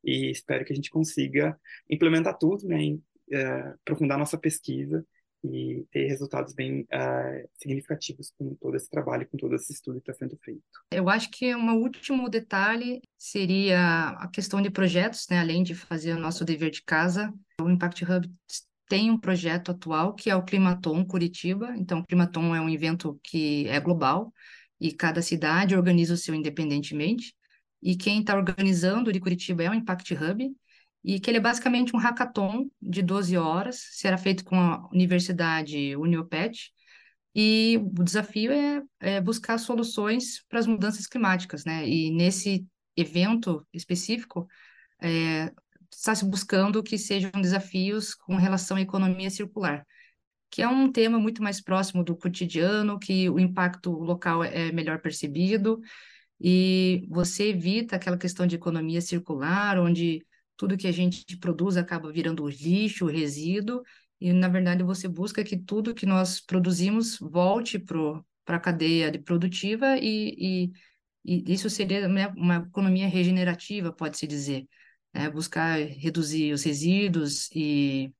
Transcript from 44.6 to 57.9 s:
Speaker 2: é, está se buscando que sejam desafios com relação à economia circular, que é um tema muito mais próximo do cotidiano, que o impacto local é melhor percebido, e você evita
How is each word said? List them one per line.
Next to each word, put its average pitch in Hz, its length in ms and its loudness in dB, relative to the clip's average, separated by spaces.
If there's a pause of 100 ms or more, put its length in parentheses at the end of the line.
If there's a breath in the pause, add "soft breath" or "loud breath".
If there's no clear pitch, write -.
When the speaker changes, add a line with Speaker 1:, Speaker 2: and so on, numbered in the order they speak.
Speaker 2:
é, 165 480 0 (400)
está - 240 0
se 202 120 0
buscando 196 580 2
que 214 140 -4
sejam 196 340 -2
desafios 190 840 0
com - 220 -4
relação 190 400 2
à 190 60 0
economia 190 480 0
circular, 180 580 -4 (640 soft breath)
que - 100 -4
é 233 60 2
um 262 240 4
tema 226 260 4
muito 226 240 0
mais 202 200 -2
próximo 185 420 0
do 170 100 0
cotidiano, 185 840 0
que 185 300 2
o 170 100 2
impacto 180 520 2
local 170 520 0
é 165 300 -2
melhor 160 260 -2
percebido, 190 800 0 (640 loud breath)
e 185 680 4
você 175 400 0
evita 202 480 0